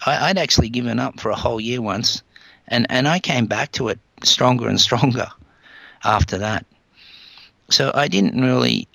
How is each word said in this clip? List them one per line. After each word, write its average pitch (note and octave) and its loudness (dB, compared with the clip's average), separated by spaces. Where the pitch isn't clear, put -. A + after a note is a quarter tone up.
I, C#3+ 0
I'd F#3+ 0
actually C3+ 2
given A#2+ -2
up B2+ -6
for A2 -4
a G2+ -2
whole A#2+ -4
year A#2+ -6
once, G#2+ -4
and, B2 0
and B2+ 2
I E3 2
came B2+ -2
back A2 -4
to B2+ -4
it G#2+ -4
stronger B2 2
and G2+ 0
stronger A#2+ 2
after G#2 2
that. G#2+ -4
So C3+ 2
I C#3+ 2
didn't F#3+ 0
really B2+ 2